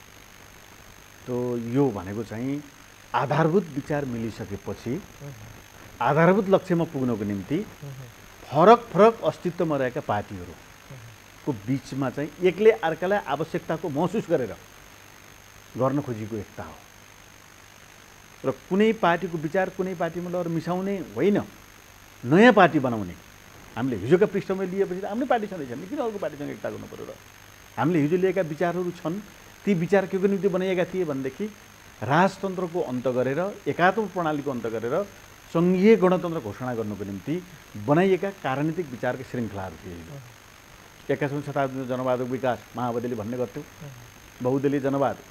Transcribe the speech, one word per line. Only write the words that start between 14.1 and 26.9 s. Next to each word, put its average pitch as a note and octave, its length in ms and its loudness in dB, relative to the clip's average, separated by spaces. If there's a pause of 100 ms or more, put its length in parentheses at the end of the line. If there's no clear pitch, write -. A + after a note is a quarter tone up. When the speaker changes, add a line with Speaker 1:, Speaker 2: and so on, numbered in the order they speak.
Speaker 1:
गरेर C3 260 0 (1200)
गर्न C3 240 2
खोजेको A2 340 -6
एकता - 280 -10
हो। E2+ 100 -14 (1700)
र C3 60 2
कुनै G#3+ 420 2
पार्टीको F3 440 0
विचार F#3 320 -2
कुनै F#3 260 -4
पार्टीमा F3 340 -4
लगेर F3+ 180 -2
मिसाउने F3+ 500 -2 (180)
होइन, G3 280 2 (840)
नयाँ G3+ 280 10
पार्टी E3 260 6
बनाउने। A2 340 -2 (640)
हामीले B2 200 0
हिजोका D3 300 4
पृष्ठमा F#3+ 380 -2
लिएपछि F#3 380 -2
त G3+ 40 -6
आफ्नै G#3+ 200 -4
पार्टी A#3+ 220 2
छँदैछ D#3 220 -8
भने C#3 180 -8
किन C#4+ 120 -6
अर्को A3 180 -4
पार्टीसँग C#3+ 320 -6
एकता A#2 200 -8
गर्नु G#2+ 180 -8
पऱ्यो - 180 -12